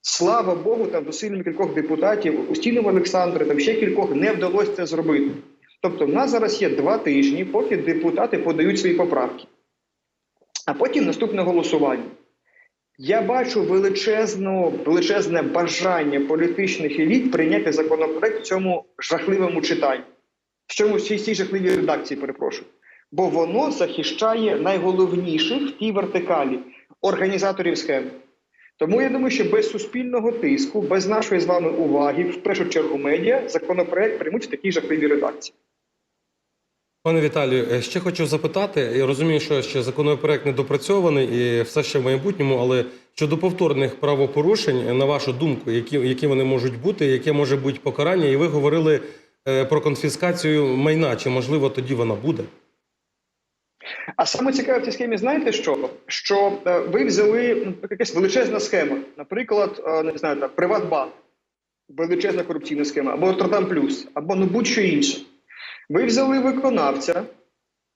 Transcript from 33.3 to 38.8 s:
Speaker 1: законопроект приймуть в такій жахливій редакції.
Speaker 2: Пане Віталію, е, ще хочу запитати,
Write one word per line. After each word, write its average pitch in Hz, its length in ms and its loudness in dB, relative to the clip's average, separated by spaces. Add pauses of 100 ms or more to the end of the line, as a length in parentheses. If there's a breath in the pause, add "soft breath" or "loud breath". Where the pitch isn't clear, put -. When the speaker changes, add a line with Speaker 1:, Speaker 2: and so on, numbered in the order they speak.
Speaker 1:
законопроект 180 720 0
приймуть 180 280 -4
в - 40 -12
такій 180 220 -4
жахливій 156 340 0
редакції. - 480 0 (1500)
Speaker 2:
Пане 165 180 2
Віталію, 135 520 2
е, 120 100 0
ще 175 180 -4
хочу 170 260 -2
запитати, 190 540 -2